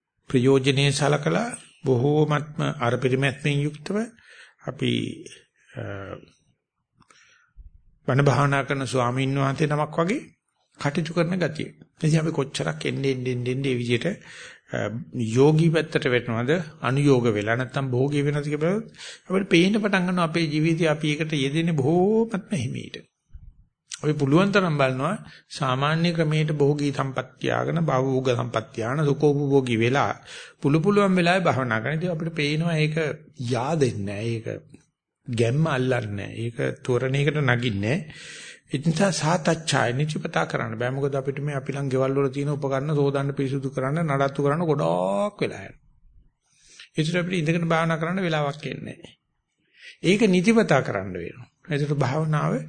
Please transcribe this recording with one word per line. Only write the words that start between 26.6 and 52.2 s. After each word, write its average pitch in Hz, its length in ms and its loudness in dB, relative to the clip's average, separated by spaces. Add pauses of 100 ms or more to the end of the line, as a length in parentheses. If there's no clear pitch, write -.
සම්පත් 135 420 -4
තියාගෙන, 131 480 -2
භවෝග 131 460 0
සම්පත් 117 400 -2
තියාගෙන, 127 360 -4
සුඛෝපභෝගී 139 760 2
වෙලා 120 340 2 (440)
පුළු 147 240 2
පුළුවන් 202 360 4
වෙලාවේ 180 280 4
භාවනා 120 360 2
කරන. 135 140 -2
ඉතින් 180 160 -2
අපිට 165 240 -4
පේනවා 156 420 0
ඒක 156 200 0 (480)
yaadෙන්නේ 123 600 0
නැහැ. 101 240 -6
ඒක 113 180 -6 (840)
ගැම්ම 123 380 2
අල්ලන්නේ 127 440 0
නැහැ. 98 280 -8
ඒක 117 180 -6 (240)
තොරණයකට 135 580 0
නගින්නේ 123 340 0
නැහැ. 107 280 -2 (680)
ඒ 135 140 -6
නිසා 175 300 2
සාතච්ඡාය 156 800 0
නිතිපතා 156 540 -2
කරන්න 120 300 -4
බෑ. 123 160 -2
මොකද 139 220 -2
අපිට 139 260 -4
මේ 143 160 -4
අපි 135 160 -6
ලං 139 160 -4
ගෙවල් 131 260 0
වල 139 160 2
තියෙන 143 220 -4
උපකරණ 143 420 -2
සෝදන්න, 139 380 2
පිරිසුදු 139 380 -2
කරන්න, 143 340 -2
නඩත්තු 139 360 0
කරන්න 143 240 2
ගොඩාක් 175 720 0
වෙලා 98 240 -4
යනවා. - 200 -18 (1080)
ඒකට 160 260 -2
අපිට 180 200 -2
ඉඳගෙන 165 320 0
භාවනා 165 300 0
කරන්න 180 220 -2
වෙලාවක් 151 460 -2
එන්නේ - 280 -8
නැහැ. - 240 -20 (840)
ඒක 196 260 4
නිතිපතා 185 560 6
කරන්න 95 320 -4
වෙනවා. - 360 -12 (160)
ඒකට 147 300 -2
භාවනාව 147 560 0 (160)